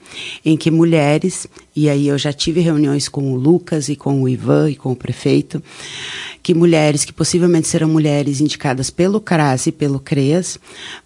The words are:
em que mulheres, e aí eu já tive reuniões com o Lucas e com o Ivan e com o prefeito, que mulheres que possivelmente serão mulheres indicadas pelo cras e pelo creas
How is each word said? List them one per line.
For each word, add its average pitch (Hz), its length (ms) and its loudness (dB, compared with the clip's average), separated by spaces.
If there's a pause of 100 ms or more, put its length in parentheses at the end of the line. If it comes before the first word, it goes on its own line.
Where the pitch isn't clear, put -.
(460)
em 160 120 4
que 165 120 -2
mulheres, 160 760 2 (280)
e 151 140 2
aí 143 180 2
eu 143 100 2
já 143 140 -2
tive 156 280 -2
reuniões 147 480 2
com 139 240 -4
o 127 40 -2
Lucas 151 540 0
e 147 60 -4
com 139 260 -2
o 131 80 0
Ivan 131 400 2
e 139 60 -4
com 131 160 -6
o 123 40 -4
prefeito, 143 680 -2 (800)
que 180 100 2
mulheres 156 500 4
que - 100 -12
possivelmente 165 540 0
serão 160 200 0
mulheres 147 540 0
indicadas 135 500 -2
pelo 196 280 0
cras 147 480 0
e 160 40 0
pelo 143 280 -2
creas 147 600 -2 (460)